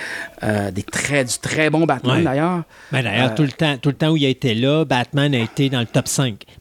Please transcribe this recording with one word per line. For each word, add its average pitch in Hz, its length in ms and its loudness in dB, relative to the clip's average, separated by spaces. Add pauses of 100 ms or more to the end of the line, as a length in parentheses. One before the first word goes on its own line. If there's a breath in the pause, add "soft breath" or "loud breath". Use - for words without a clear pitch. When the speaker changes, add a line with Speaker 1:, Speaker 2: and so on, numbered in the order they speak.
(440 loud breath)
Speaker 1:
Euh, 104 280 0
des 98 120 -6
très, - 400 -2
du 120 160 -4
très 156 300 0
bon 160 160 2
Batman, 127 320 0
Speaker 2:
Ouais. 175 60 2
Speaker 1:
d'ailleurs. 160 400 0 (280 loud breath)
Speaker 2:
Ben, 131 100 0
d'ailleurs, 117 300 0
Speaker 1:
Euh, 110 40 -6
Speaker 2:
tout 151 80 2
le 139 80 0
temps, 147 300 -2
tout 147 80 2
le 131 60 -2
temps 156 140 0
où 160 80 4
il 139 80 2
a 131 40 4
été 127 240 0
là, 139 300 2
Batman 139 500 0
a 123 60 2
été 131 300 0
dans 127 100 -2
le 113 80 -2
top - 220 -2
cinq. 123 340 -2 (180 loud breath)